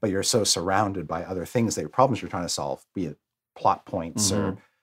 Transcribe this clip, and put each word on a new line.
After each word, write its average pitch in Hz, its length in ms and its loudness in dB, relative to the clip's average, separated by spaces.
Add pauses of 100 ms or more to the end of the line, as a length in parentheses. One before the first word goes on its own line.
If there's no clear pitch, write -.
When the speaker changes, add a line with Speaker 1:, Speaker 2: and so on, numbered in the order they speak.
Speaker 1:
But 104 100 0
you're 95 140 0
so 113 180 2
surrounded 95 640 2
by 85 160 -6
other 85 240 -6
things 117 300 0
that 90 60 -2
your 76 80 -6
problems 131 300 4
you're 90 80 -8
trying 90 160 -4
to 82 40 -4
solve, 71 440 -4
be 92 140 -2
it 71 120 -8 (360)
plot - 320 2
points 95 460 -2
or 104 40 2 (140)
Speaker 2:
Mm-hmm. - 100 -8 (220)